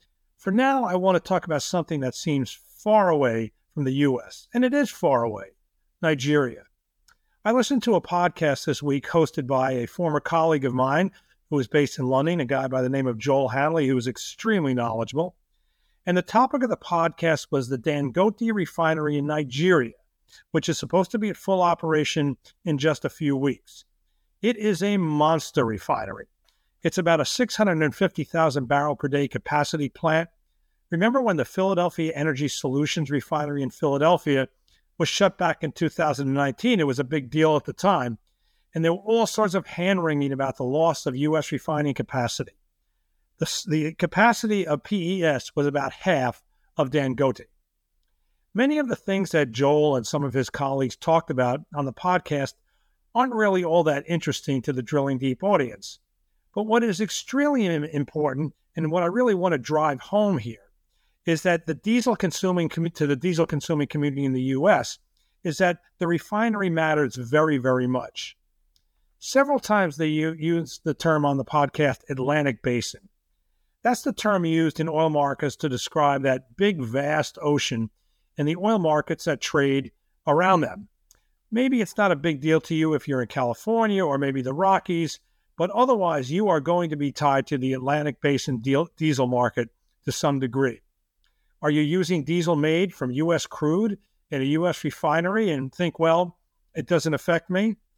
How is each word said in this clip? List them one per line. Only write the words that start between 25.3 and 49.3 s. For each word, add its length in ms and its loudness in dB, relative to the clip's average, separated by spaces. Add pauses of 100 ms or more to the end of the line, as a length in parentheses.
refinery. 640 -4 (560)
It's 160 -2
about 240 2
a 40 0
six 300 -2
hundred 260 2
and 140 0
fifty 300 -2
thousand 400 0
barrel 280 0
per 140 -4
day 220 0
capacity 580 -2
plant. 400 0 (640)
Remember 320 2
when 160 0
the 80 0
Philadelphia 680 0
Energy 360 -2
Solutions 600 -2
refinery 540 -4
in 60 -4
Philadelphia 800 0 (480)
was 100 0
shut 300 2
back 260 -2
in 80 -4
two 160 -2
thousand 400 -2
and 80 0
nineteen? 460 0
It 60 2
was 120 -2
a 60 0
big 240 -6
deal 260 4
at 80 -2
the 80 -10
time. 460 0 (580)
And 80 -2
there 80 4
were 80 -2
all 280 2
sorts 260 0
of 120 -2
hand-wringing 680 0
about 240 -4
the 80 -4
loss 400 0
of 100 -4
U 220 0
S 120 -4
refining 440 -2
capacity. 640 -6 (800)
The 80 -2
s-, 180 -6
the 300 -2
capacity 760 2
of 160 -2
P 360 -2
E 40 -2
S 320 -2
was 120 2
about 260 -2
half 500 -2 (320)
of 140 0
Dangote. 560 0 (1080)
Many 240 2
of 120 -2
the 80 -4
things 340 -2